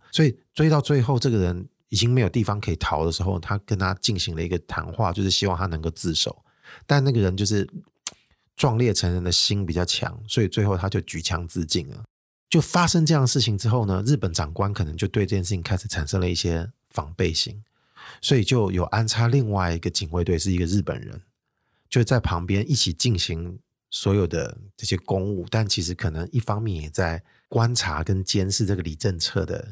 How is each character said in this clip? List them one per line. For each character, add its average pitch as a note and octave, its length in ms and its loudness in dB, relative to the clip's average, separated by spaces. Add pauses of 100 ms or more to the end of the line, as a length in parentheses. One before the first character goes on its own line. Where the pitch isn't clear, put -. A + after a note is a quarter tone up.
(120)
所 D#3+ 140 4
以 B2 100 2 (160)
追 D#3 160 4
到 D3+ 140 6
最 C#3+ 180 4
后 B2 200 2
这 C3+ 100 2
个 A2+ 80 4
人 F2+ 320 0 (200)
已 G#2+ 60 -2
经 A#2 160 4
没 B2+ 100 6
有 F#2+ 80 2
地 A#2 140 2
方 G#2 160 0
可 G2 120 -4
以 E2 60 0
逃 D#2 280 0
的 E2 60 2
时 D#2+ 100 -4
候， F#2+ 180 0
他 G2 160 -4 (120)
跟 G2+ 100 0
他 F#2 240 0
进 G#2 160 0
行 F2 180 -4
了 D#2+ 60 -4
一 F2 60 -2
个 F2 120 0
谈 - 320 -6
话， F2+ 220 0
就 G2+ 80 -2
是 F#2+ 80 2
希 F#2 160 0
望 F#2+ 100 0
他 F#2 120 -2
能 D#2+ 120 -4
够 D#2+ 120 -4
自 E2 240 -2
首。 - 280 -4 (440)
但 C#3+ 160 4
那 C#3 80 2
个 A#2 100 2
人 F#2 160 2
就 G2+ 80 0
是 G2+ 240 0 (840)
壮 A#2 240 2
烈 A#2+ 120 4
成 F2 220 0
人 F2+ 100 -2
的 F2 80 -2
心 G2+ 320 0
比 D#2+ 100 -4
较 F2 120 0
强， - 420 -4
所 A2+ 160 2
以 G2 40 4
最 G2+ 180 0
后 G2+ 100 2
他 F2+ 140 -2
就 F#2+ 120 0
举 - 200 -10
枪 F2 260 -4
自 E2+ 160 -4
尽 D#2+ 260 -2
了。 A2 140 -14 (440)
就 E3 140 6
发 F3 260 4
生 E3 160 4
这 D#3+ 100 4
样 C#3+ 100 4
的 B2 40 6
事 B2+ 140 2
情 G#2+ 160 0
之 A#2 100 -2
后 A2+ 180 2
呢， F#2+ 200 2
日 C#3+ 100 4
本 F#2+ 160 0
长 D#2+ 220 -2
官 G2 180 0
可 G2 140 -2
能 D2+ 100 -4
就 F2 120 -2
对 G2+ 180 0
这 F#2+ 100 0
件 F#2+ 80 0
事 F2 60 -4
情 F#2 120 -2
开 F#2 140 -2
始 G#2 140 -6
产 D#2 180 -2
生 F#2+ 140 0
了 F2+ 80 0
一 F2+ 40 0
些 E2 380 -2 (200)
防 D2+ 240 -6
备 E2+ 180 0
心， G#2 280 -4 (600)
所 - 160 4
以 G#2 80 2
就 A2 260 2
有 F2+ 140 2
安 A2+ 200 0
插 A2+ 220 2
另 A#2+ 240 2
外 F2+ 220 0
一 E2+ 60 -2
个 F2 100 -4
警 E2 220 -4
卫 F2 120 0
队， E2+ 140 2
是 F#2+ 140 0
一 F2+ 60 2
个 F2+ 60 2
日 F#2 180 2
本 C2+ 200 -6
人， G#1 200 -14 (680)
就 B2 120 4
在 B2 160 2
旁 F2 280 -2
边 G2 240 0
一 D#3+ 40 0
起 F#2+ 200 0
进 A2 260 0
行 F2 400 -6 (300)
所 - 240 0
有 G2 120 4
的 - 320 -4 (200)
这 - 80 -10
些 G2 140 0
公 G2 340 -2
务， F2+ 160 -6
但 A2 180 0
其 G2 140 -2
实 E2+ 120 -4
可 - 160 -4
能 D#2+ 220 -6
一 B2 80 0
方 G#2+ 220 -2
面 F#2 220 -4
也 D#2 60 -10
在 E2 320 -2 (280)
观 A#2+ 260 2
察 E2 280 -2
跟 F#2+ 200 0
监 F#2+ 260 0
视 G2+ 160 0
这 F#2+ 80 0
个 F#2 80 -2
李 D#2+ 140 -8
正 F2+ 240 -2
彻 F2+ 260 -2
的 - 260 -8